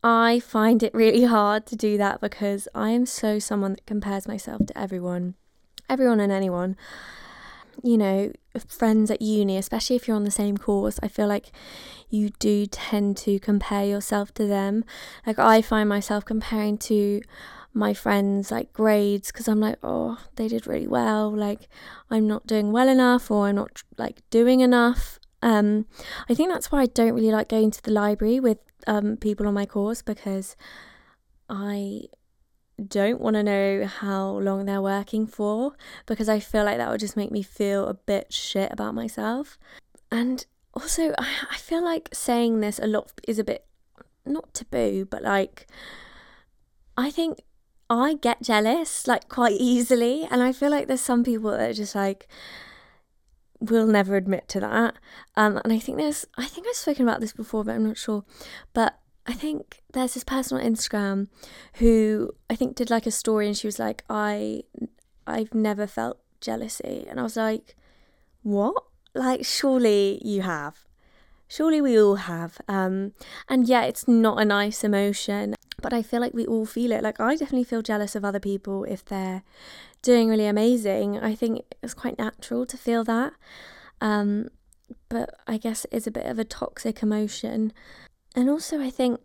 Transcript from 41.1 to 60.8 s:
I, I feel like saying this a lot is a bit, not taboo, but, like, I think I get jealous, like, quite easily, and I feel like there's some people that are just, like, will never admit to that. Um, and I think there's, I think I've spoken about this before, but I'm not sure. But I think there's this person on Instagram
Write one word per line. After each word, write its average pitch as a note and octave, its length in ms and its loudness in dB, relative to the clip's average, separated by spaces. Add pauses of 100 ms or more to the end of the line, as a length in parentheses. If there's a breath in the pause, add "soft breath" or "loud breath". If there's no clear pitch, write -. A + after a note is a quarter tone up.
I, - 320 -6
I - 60 -10
feel E4 260 -4
like E4 300 -4
saying A#3 480 0
this G#3 180 -4
a - 80 -4
lot G#3+ 260 -2 (140)
is A3 120 -2
a G#3+ 60 0
bit, - 220 -6 (580)
not C#4+ 300 -6
taboo, F#3+ 520 -2
but, - 160 -10
like, - 440 -2 (1300 loud breath)
I B3+ 140 -2
think E4 300 -4 (500)
I C4+ 240 2
get A#3+ 280 -2
jealous, A#3 640 0
like, A#3+ 220 0
quite A3 320 2
easily, B3 680 2
and B3 120 2
I B3+ 100 2
feel C#4 180 0
like D4 160 0
there's C4 160 -2
some A#3+ 220 2
people A3 260 -2
that G#3 100 -2
are A3+ 140 -2
just, G#3 200 -8
like, G3 320 -2 (1300 loud breath)
will A3+ 260 2
never G3+ 300 4
admit F#3+ 320 -2
to G3 120 -4
that. A3+ 360 0 (400 loud breath)
Um, G#3 260 2
and A3+ 100 0
I A3 60 2
think - 200 -6
there's, D4+ 260 -2 (120)
I B3 100 -8
think F4 200 -12
I've A#4+ 80 -6
spoken C#4+ 320 0
about A3+ 140 0
this A3 140 -6
before, A3 300 -6
but A3 100 -4
I'm A3 120 0
not A3 120 -4
sure. G#3 260 -4 (480 loud breath)
But - 260 2 (280)
I A#3+ 80 -6
think - 480 -8 (100)
there's B3+ 220 -2
this B3+ 100 -10
person C4 340 -4
on C4 60 -4
Instagram G3+ 640 -2 (460 loud breath)